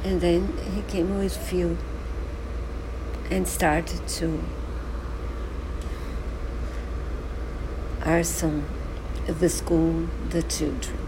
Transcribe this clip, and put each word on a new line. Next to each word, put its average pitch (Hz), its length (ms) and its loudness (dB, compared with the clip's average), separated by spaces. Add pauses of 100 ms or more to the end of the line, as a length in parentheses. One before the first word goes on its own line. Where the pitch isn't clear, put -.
and 190 160 4
then 175 380 4 (180)
he 208 60 0
came 190 360 2
with 196 180 2
Phil 175 420 2 (1500)
and 185 160 4
started 165 580 4
to 160 380 0 (3500)
arson 160 600 2 (640)
the 170 200 4
school, 165 600 4 (220)
the 170 140 2
children. 143 540 -2 (100)